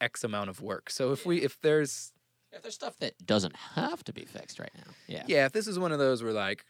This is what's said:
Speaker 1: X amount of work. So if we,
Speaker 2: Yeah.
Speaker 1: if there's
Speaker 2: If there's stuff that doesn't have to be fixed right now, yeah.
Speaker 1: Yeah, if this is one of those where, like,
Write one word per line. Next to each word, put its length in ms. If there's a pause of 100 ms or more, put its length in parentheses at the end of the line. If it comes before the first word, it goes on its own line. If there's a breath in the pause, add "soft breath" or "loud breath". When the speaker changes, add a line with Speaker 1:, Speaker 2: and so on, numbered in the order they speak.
Speaker 1:
X 240
amount 260
of 100
work. 300
So 220
if 140
we, 140
Speaker 2:
Yeah. 60
Speaker 1:
if 140
there's 520 (400)
Speaker 2:
If 100
there's 140
stuff 220
that 160 (120)
doesn't 300
have 480
to 80
be 120
fixed 360
right 160
now, 160 (160)
yeah. 180
Speaker 1:
Yeah, 200
if 60
this 140
is 100
one 140
of 80
those 240
where, 100
like, 380